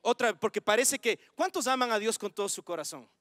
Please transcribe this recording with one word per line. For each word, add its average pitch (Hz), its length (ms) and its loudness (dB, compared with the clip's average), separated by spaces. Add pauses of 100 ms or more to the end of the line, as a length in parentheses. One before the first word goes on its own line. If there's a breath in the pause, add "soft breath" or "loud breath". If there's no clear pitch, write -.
Otra, 233 320 2
porque 208 260 -2
parece 240 380 2
que, 220 220 0 (160 soft breath)
¿cuántos 359 320 -2
aman 254 240 2
a 214 80 2
Dios 220 180 -2
con 208 160 -8
todo 202 160 -4
su 185 140 -6
corazón? 151 440 -10 (140)